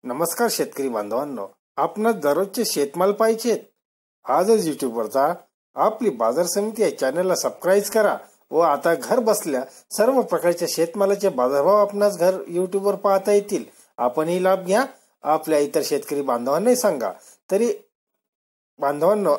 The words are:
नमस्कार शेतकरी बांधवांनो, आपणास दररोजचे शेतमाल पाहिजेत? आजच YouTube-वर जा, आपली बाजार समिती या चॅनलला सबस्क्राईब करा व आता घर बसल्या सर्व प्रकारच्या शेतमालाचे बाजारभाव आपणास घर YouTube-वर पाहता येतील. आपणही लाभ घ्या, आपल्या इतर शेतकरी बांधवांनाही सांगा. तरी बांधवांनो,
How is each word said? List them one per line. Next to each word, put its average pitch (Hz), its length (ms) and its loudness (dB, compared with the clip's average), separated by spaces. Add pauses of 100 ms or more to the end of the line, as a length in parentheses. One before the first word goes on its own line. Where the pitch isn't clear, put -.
नमस्कार 165 460 -2
शेतकरी 139 380 -4
बांधवांनो, 113 580 -4 (300)
आपणास 208 380 -2
दररोजचे 185 500 -2
शेतमाल 175 480 -2
पाहिजेत? 220 460 0 (640)
आजच 185 420 2
YouTube-वर 123 400 -4
जा, 139 280 0 (400)
आपली 208 360 0
बाजार 123 360 0
समिती 208 360 -2
या 165 160 0
चॅनलला 170 360 0
सबस्क्राईब 185 480 0
करा 202 340 2 (340)
व 147 80 0
आता 165 360 2
घर 240 260 0
बसल्या 208 420 0 (340)
सर्व 247 260 2
प्रकारच्या 170 480 0
शेतमालाचे 196 580 0
बाजारभाव 139 480 2
आपणास 202 420 2
घर 185 220 2
YouTube-वर 190 540 -2
पाहता 196 380 2
येतील. 202 320 0 (340)
आपणही 156 460 0
लाभ 185 200 2
घ्या, 202 200 2 (380)
आपल्या 156 360 2
इतर 147 260 0
शेतकरी 143 380 -4
बांधवांनाही 135 540 0
सांगा. 143 340 0 (400)
तरी 220 240 0 (1040)
बांधवांनो, 156 600 2